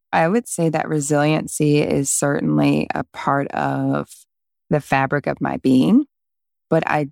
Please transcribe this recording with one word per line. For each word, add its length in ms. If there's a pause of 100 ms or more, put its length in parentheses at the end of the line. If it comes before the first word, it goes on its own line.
(120)
I 140
would 220
say 220
that 180
resiliency 920
is 280
certainly 840
a 100
part 440
of 600 (600)
the 100
fabric 460
of 160
my 160
being, 480 (640)
but 160
I 260